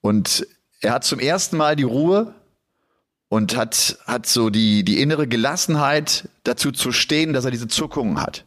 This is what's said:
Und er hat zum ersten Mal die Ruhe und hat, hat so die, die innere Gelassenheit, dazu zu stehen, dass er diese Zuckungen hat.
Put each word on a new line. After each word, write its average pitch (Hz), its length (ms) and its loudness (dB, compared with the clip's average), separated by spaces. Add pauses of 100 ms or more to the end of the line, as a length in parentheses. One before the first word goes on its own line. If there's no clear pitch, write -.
Und 104 440 2 (360)
er 117 120 0
hat - 100 -2
zum - 160 -2
ersten 165 380 0
Mal 151 180 2
die 143 80 0
Ruhe 170 500 2 (960)
und 110 280 0
hat, - 480 -2
hat 120 200 -6
so 117 240 2
die, 104 340 2
die 92 180 2
innere 147 260 0
Gelassenheit, 147 1000 0 (140)
dazu - 280 -2
zu 127 200 -4
stehen, 156 420 0
dass 131 120 0
er 131 60 0
diese 120 160 -6
Zuckungen 110 540 -2
hat. - 260 -8